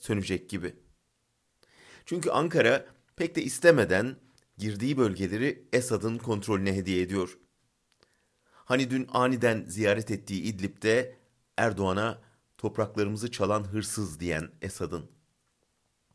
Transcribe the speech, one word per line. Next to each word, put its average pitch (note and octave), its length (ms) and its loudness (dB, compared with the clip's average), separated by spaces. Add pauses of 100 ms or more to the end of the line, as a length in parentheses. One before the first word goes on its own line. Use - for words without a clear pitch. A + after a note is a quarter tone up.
sönecek F#2+ 500 -2
gibi. F2+ 240 -6 (1300)
Çünkü E3+ 240 -2
Ankara C3+ 560 2 (300)
pek E3+ 200 -4
de D#3+ 60 0
istemeden B2 720 4 (420)
girdiği G#2+ 380 -2
bölgeleri G#2 760 -2
Esad'ın A2+ 460 0
kontrolüne G2+ 580 -2
hediye F#2 260 0
ediyor. F#2 360 -4 (1120)
Hani B2+ 380 0
dün C3 220 -2
aniden A#2+ 560 2
ziyaret G#2 420 2
ettiği G2 320 -4
İdlib'de G#2+ 720 0 (400)
Erdoğan'a G2+ 640 0 (360)
"Topraklarımızı G#2 720 -2
çalan G#2 340 0
hırsız." F#2+ 560 -6
diyen D#2+ 300 -4 (120)
Esad'ın. F2 480 -6 (1040)